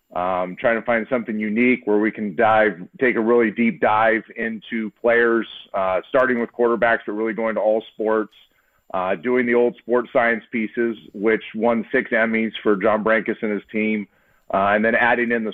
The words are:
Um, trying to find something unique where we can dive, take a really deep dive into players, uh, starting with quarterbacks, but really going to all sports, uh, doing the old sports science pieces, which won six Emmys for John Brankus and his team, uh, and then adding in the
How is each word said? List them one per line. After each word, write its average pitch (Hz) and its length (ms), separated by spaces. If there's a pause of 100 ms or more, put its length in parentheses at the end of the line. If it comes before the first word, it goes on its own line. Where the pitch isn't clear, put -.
(140)
Um, 92 420
trying 117 240
to 107 60
find 113 240
something 113 300
unique 113 460
where 104 120
we 107 140
can 104 240
dive, 107 520 (120)
take 123 160
a 117 40
really 113 320
deep 117 300
dive 110 420 (120)
into 113 540 (120)
players, 117 460 (260)
uh, 95 340
starting 127 320
with 117 140
quarterbacks, 117 520
but 104 80
really 110 200
going 110 220
to 101 60
all 107 200 (120)
sports, 110 400 (600)
uh, 92 220
doing 123 300
the 120 100
old 120 220
sports 120 360
science 117 380
pieces, 113 460 (160)
which 107 300 (100)
won 113 380
six 127 200
Emmys 113 500
for 107 160
John 107 260
Brankus 110 380
and 107 100
his 98 200
team, 107 360 (460)
uh, 98 140
and 107 180
then 113 100
adding 120 360
in 117 120
the 107 100